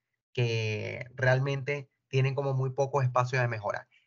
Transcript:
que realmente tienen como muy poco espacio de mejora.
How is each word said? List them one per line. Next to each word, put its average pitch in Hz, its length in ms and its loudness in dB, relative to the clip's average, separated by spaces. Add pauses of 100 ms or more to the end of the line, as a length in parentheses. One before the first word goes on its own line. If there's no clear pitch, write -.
(320)
que 110 800 -2
realmente 139 760 0 (180)
tienen 131 260 2
como 139 200 0
muy 131 160 0
poco 135 320 0
espacio 127 380 2
de 120 80 2
mejora. 107 400 -6 (180)